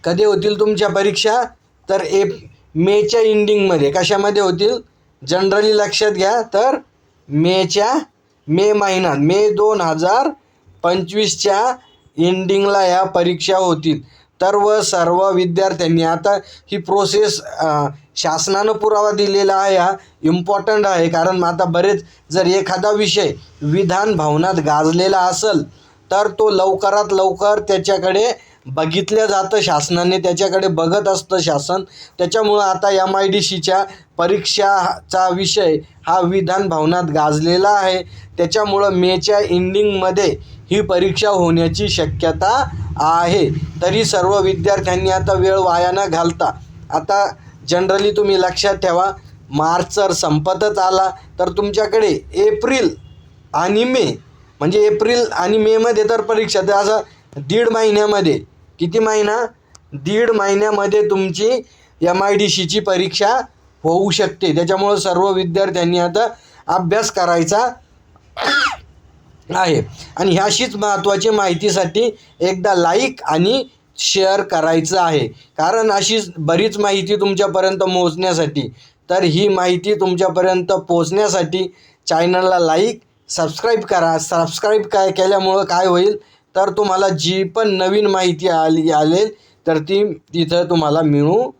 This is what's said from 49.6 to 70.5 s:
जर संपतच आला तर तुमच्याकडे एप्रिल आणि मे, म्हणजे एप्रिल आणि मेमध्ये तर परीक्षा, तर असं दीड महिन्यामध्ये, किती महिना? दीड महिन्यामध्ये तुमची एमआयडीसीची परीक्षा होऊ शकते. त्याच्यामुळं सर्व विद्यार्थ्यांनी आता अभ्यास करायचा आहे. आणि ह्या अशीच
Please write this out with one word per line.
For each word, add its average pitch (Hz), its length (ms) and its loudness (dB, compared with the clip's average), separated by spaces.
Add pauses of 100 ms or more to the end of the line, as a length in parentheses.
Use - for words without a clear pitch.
जर 196 160 0
संपतच 185 680 0
आला 190 320 2 (280)
तर 175 100 0
तुमच्याकडे 208 720 0 (160)
एप्रिल 269 600 0 (600)
आणि 196 300 0
मे, 233 340 0 (420)
म्हणजे 202 260 2
एप्रिल 220 460 0
आणि 202 260 0
मेमध्ये 220 520 2
तर 226 100 2
परीक्षा, 214 400 0
तर 190 120 0
असं 208 280 2 (360)
दीड 190 320 0
महिन्यामध्ये, 208 880 0 (200)
किती 170 200 -2
महिना? 214 480 0 (460)
दीड 202 380 -2
महिन्यामध्ये 202 800 0
तुमची 190 400 0 (520)
एमआयडीसीची 190 760 0
परीक्षा 196 600 0 (440)
होऊ 180 260 2
शकते. 175 460 -2
त्याच्यामुळं 190 400 0
सर्व 190 360 0
विद्यार्थ्यांनी 180 680 0
आता 180 300 0 (380)
अभ्यास 185 440 0
करायचा 175 580 0 (1900)
आहे. 170 280 0 (340)
आणि 190 180 0
ह्या 190 100 2
अशीच 208 320 -2